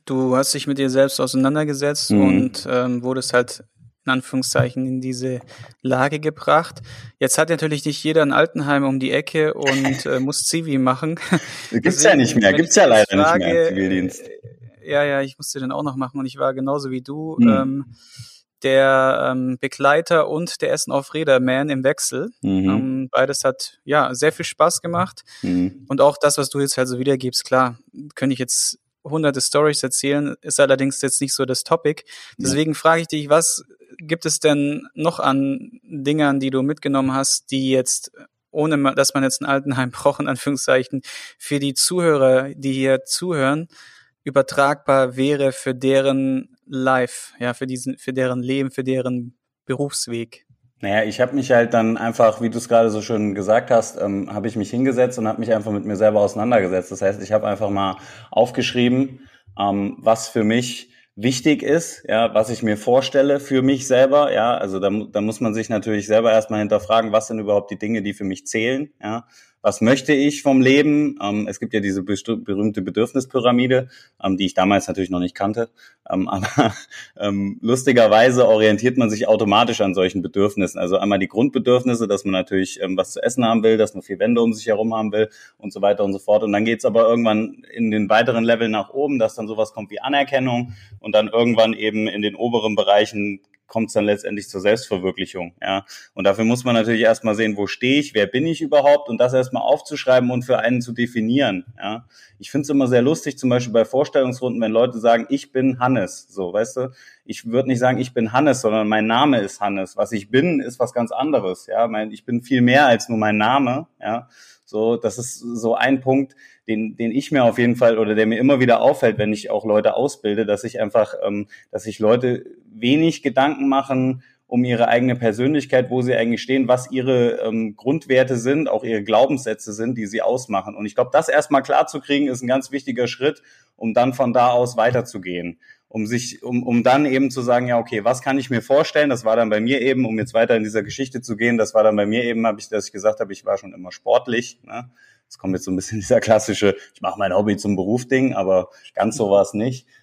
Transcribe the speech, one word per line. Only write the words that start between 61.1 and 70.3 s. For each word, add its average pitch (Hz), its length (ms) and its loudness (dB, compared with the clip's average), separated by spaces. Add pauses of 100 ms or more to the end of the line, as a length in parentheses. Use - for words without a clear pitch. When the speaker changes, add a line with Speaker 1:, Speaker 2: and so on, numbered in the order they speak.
Speaker 2:
wichtig 131 480 0
ist, 165 460 -2
ja, 113 240 0
was 110 160 2
ich 113 120 -6
mir 107 140 0
vorstelle 135 640 2
für 135 220 0
mich 135 260 0
selber, 135 460 4
ja, 117 240 2
also 95 220 -4
da 98 100 0
mu-, 104 160 -4
da 104 160 -4
muss 107 180 -4
man 113 140 -2
sich 110 160 -4
natürlich 104 380 -2
selber 110 260 4
erstmal 110 260 2
hinterfragen, 107 540 0
was 110 140 2
sind 113 120 -6
überhaupt 101 320 0
die 101 80 -10
Dinge, 107 220 -4
die 101 120 -6
für 101 120 -10
mich 95 200 -6
zählen, 131 460 -2 (100)
ja, 110 240 -8 (400)
was 101 160 0
möchte 135 320 2
ich 143 300 2